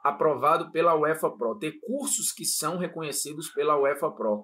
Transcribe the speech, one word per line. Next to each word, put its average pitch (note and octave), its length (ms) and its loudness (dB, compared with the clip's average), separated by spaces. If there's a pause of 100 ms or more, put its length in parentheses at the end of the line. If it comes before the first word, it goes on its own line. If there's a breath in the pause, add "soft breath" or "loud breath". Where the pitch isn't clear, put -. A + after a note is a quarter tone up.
aprovado D3+ 680 2
pela D#3+ 260 4
uefa D#3 320 2
Pro, A2+ 260 -4
ter D#3 240 -6
cursos - 520 -4
que - 120 -10
são D#3 340 -2
reconhecidos D#3 720 -6
pela D3 300 2
uefa C#3+ 320 2
Pro. G#2+ 340 -2